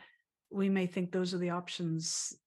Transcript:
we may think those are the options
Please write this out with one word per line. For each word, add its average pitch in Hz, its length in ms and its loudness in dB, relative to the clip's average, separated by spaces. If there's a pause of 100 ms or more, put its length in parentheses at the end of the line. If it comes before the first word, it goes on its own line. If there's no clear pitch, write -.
(520)
we 196 180 2
may 190 180 4
think 180 240 -2
those 185 220 2
are 185 60 -2
the 175 120 0
options 170 840 -2 (140)